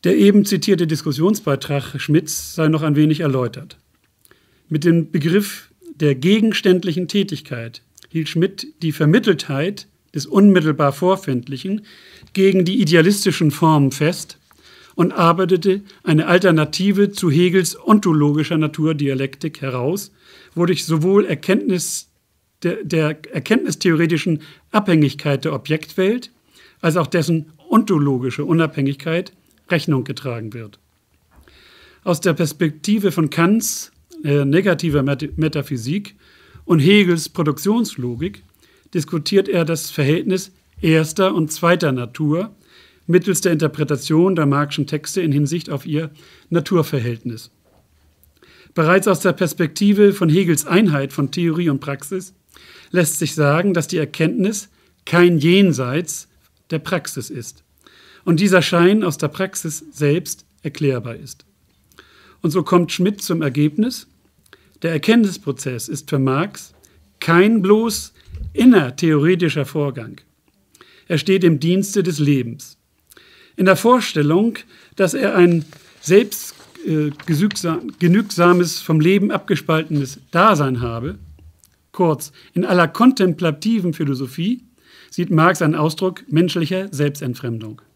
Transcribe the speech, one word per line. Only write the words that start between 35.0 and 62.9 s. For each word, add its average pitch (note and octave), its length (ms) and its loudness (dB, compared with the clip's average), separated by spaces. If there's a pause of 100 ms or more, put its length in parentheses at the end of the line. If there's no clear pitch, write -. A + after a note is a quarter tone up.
Met-, C#3+ 360 -4
Metaphysik D3 800 -4 (480)
und E3 160 2
Hegels F3 480 4
Produktionslogik D3+ 1120 -4 (520)
diskutiert F3 540 -2
er E3+ 160 0
das D#3 260 -6
Verhältnis E3 640 -2 (280)
erster D#3+ 540 2
und D#3+ 180 -2
zweiter E3+ 400 2
Natur D3+ 600 -4 (520)
mittels F3 340 0
der F3+ 120 0
Interpretation D#3 840 0
der D#3 100 0
Marxischen C#3+ 400 0
Texte D3+ 340 -6
in D#3+ 120 -2
Hinsicht D3 360 -2
auf C#3+ 160 -8
ihr D#3 260 -6 (380)
Naturverhältnis. B2+ 1000 -2 (1200)
Bereits F3+ 340 2
aus F3+ 120 2
der F#3 120 0
Perspektive G3 800 2
von F#3+ 160 0
Hegels E3 360 2
Einheit D3 480 0
von C#3 180 -4
Theorie E3+ 380 -2
und C#3 120 -2
Praxis F3+ 540 -10 (580)
lässt E3 260 0
sich D3+ 160 -4
sagen, D#3+ 400 2
dass D#3+ 140 -2
die F3+ 100 -4
Erkenntnis F#3 680 -2 (380)
kein F3 320 4
Jenseits D#3 880 0 (420)
der D#3+ 80 -4
Praxis - 520 -8
ist - 340 -16 (600)
und E3+ 160 2
dieser F#3 220 4
Schein F#3 400 2
aus E3+ 160 -4
der D3+ 100 -4
Praxis F#3+ 640 -8
selbst D3 520 -2 (180)
erklärbar B2+ 540 -6
ist. - 280 -20 (960)
Und E3 80 0
so E3+ 120 0
kommt F3 300 -2